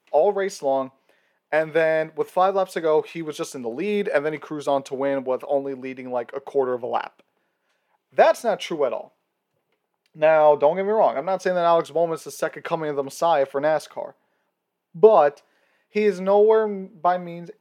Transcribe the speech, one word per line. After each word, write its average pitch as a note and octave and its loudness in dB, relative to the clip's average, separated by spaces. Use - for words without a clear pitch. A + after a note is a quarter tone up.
all E3+ 4
race G3 -6
long, C3+ -2
and D#3 0
then D#3+ 0
with D3 -4
five F#3+ 0
laps F#3+ -2
to G3 -6
go, D#3 2
he E3 -12
was D3+ -8
just D#3+ -10
in C3 -12
the A#2 -8
lead, G3+ -4
and D3 0
then D#3 -4
he D3+ -8
cruised D3 -12
on C#3 0
to C3+ -8
win C3+ -2
with B2+ -4
only C#3 -2
leading, B2+ -12
like, A#2+ -6
a C#3 -10
quarter B2+ -2
of A#2+ -6
a A#2+ -8
lap. - -6
That's B3+ 4
not G3+ -2
true D3+ -4
at A#2 0
all. - -10
Now, D3+ 6
don't C#3+ 2
get G3 -4
me G#3 -2
wrong, E3 2
I'm C#3+ -4
not F#3 -4
saying F#3 -2
that F3 0
Alex E3 2
Bowman E3 -2
is - -14
the C#3 -14
second D#3 -8
coming D#3+ -4
of C#3+ -8
the C#3 -2
Messiah C#3+ 0
for C#3 -6
nascar, - -4
but E3+ 4
he G#3+ 0
is F#3 0
nowhere G#3 4
by F#3+ -4
means E3+ -12